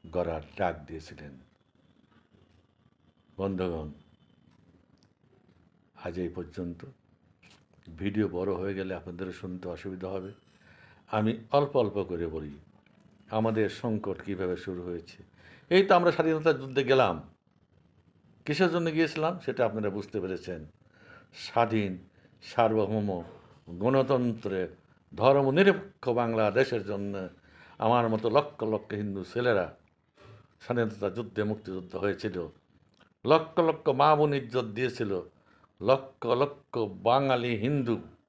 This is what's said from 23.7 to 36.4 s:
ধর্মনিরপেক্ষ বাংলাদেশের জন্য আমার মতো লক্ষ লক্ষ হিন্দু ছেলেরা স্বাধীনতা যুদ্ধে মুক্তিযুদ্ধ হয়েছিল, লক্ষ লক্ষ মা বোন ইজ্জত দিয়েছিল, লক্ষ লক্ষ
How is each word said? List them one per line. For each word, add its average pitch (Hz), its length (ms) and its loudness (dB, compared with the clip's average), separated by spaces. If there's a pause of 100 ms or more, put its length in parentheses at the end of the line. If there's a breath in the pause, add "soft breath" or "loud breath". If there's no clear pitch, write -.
ধর্মনিরপেক্ষ 139 960 4
বাংলাদেশের 113 760 2
জন্য 101 440 -6 (480 loud breath)
আমার 117 320 4
মতো 110 200 0
লক্ষ 135 340 2
লক্ষ 107 300 -2
হিন্দু 101 300 -4 (100)
ছেলেরা 113 420 0 (840 soft breath)
স্বাধীনতা 107 480 -2
যুদ্ধে 107 340 -4
মুক্তিযুদ্ধ 95 520 -6
হয়েছিল, 92 540 -4 (760)
লক্ষ 160 340 2
লক্ষ 156 300 0
মা 143 260 6
বোন 147 180 2
ইজ্জত 123 320 -2
দিয়েছিল, 107 560 -4 (600 soft breath)
লক্ষ 123 460 0
লক্ষ 123 500 -2 (300)